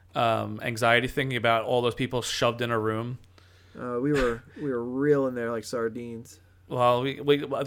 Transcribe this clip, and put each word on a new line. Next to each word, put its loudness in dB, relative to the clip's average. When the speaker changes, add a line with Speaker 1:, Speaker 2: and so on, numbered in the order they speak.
Speaker 1:
um, 0
anxiety 4
thinking -2
about 2
all 2
those 2
people -4
shoved 0
in -2
a 0
room. -4
Speaker 2:
Uh, -6
we 0
were, 0
we -4
were -4
real 2
in -4
there -4
like -6
sardines. -8
Speaker 1:
Well, 4
we, -4
we, 4